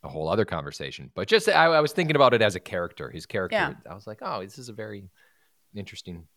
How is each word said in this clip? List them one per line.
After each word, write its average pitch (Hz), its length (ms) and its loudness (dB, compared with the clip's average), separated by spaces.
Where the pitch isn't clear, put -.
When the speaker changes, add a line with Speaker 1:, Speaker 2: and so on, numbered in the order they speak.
Speaker 1:
a - 60 -12
whole 78 200 -6
other 101 160 2
conversation. 71 680 -10
But 98 120 -4
just, 214 220 4
I, 160 160 6
I 160 160 6
was 151 100 2
thinking 156 240 0
about 131 180 8
it 113 80 6
as 104 140 4
a 90 60 -4
character. 85 480 -8
His 80 160 -12
character, 95 320 -4
Speaker 2:
Yeah. 156 160 0
Speaker 1:
I 78 40 -12
was 104 140 -16
like, 107 140 -14
"Oh, 120 200 -6
this 98 160 -14
is 123 120 -16
a 113 40 -14
very 104 360 -12
interesting 87 600 -14